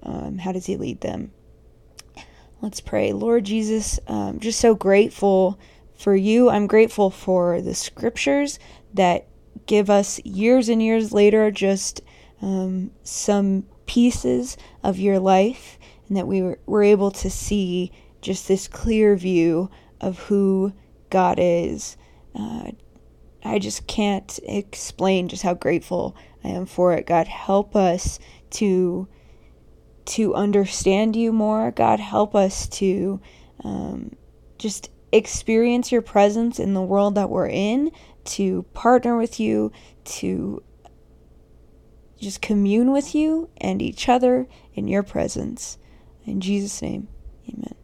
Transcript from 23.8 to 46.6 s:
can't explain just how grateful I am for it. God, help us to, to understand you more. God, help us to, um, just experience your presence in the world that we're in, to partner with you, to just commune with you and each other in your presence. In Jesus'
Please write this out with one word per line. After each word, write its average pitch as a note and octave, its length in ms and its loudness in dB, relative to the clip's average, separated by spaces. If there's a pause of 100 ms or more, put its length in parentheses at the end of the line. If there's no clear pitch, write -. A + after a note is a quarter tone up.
can't G3+ 600 -4
explain F#3+ 840 -4
just F3+ 160 -10
how F3+ 100 0
grateful F3 600 -4 (280)
I - 40 -8
am F3+ 180 -6
for F3+ 280 2
it. D#3 120 -2
God, E3 220 0
help - 480 -2
us F#3 420 0 (340)
to, F#3 560 0 (1000)
to A3 280 0
understand G3+ 840 2
you A3+ 160 0
more. A3 380 0
God, A3 300 2
help G#3 340 -2
us G3 360 0
to, G3 520 -2 (420)
um, - 520 -10 (420)
just - 320 -8 (220)
experience A#3 800 2
your A#3 100 2
presence A3 580 2
in G3 140 0
the F#3+ 80 0
world G3+ 320 0
that G3 160 0
we're - 200 -2
in, B3 420 0 (320)
to F#3 400 -2 (100)
partner A#3+ 440 2
with A#3 220 -4
you, G#3+ 320 0 (340)
to - 580 -6 (1600)
just G3 220 -10
commune G#3 500 2
with C#4 220 0
you D#4 440 0
and F#3+ 260 -4
each - 260 -6
other B3+ 380 2 (260)
in G3+ 140 -6
your G3 160 0
presence. - 760 -6 (480)
In G3+ 160 -6
Jesus' G3+ 400 -4